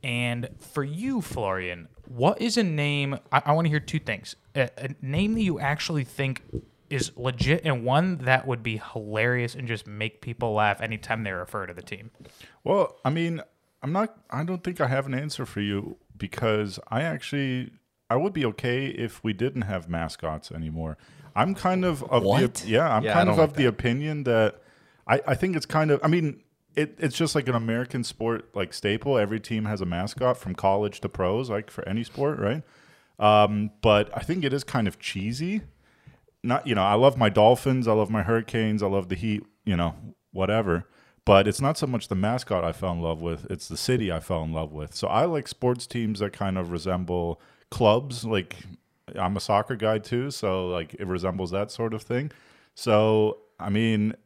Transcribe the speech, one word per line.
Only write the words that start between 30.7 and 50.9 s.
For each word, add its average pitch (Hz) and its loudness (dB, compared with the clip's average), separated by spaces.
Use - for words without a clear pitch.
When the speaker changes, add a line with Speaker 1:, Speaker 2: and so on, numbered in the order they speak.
Speaker 2:
to 98 -6
pros, 107 -2
like, 107 -4
for - -10
any 113 -2
sport, 139 -4
right? 127 -2
Um, 104 4
but 104 4
I - -4
think 175 -2
it 135 0
is 139 -2
kind 110 0
of - -8
cheesy. 135 -4
Not, 123 0
you 117 2
know, 95 4
I 101 4
love 127 6
my 110 6
Dolphins, 120 6
I 113 4
love 107 4
my 107 0
Hurricanes, 110 0
I 101 2
love 95 0
the 92 -2
Heat, 104 -4
you 98 0
know, 85 0
whatever. 95 0
But 98 10
it's 104 0
not 143 0
so 147 -2
much 120 -4
the 98 -2
mascot 101 0
I 82 -2
fell 95 -4
in 85 -4
love 82 -2
with, 82 -6
it's - -10
the 82 -8
city 117 0
I 80 -2
fell 80 -4
in 80 -4
love 80 -6
with. 76 -10
So - -4
I 120 2
like 165 -4
sports 123 -2
teams 110 -4
that 101 -2
kind 95 -2
of 87 -4
resemble 87 -2
clubs. 120 2
Like, 104 -2
I'm 98 -2
a 98 -2
soccer 107 2
guy 110 0
too, 123 -4
so, 92 -2
like, 87 -4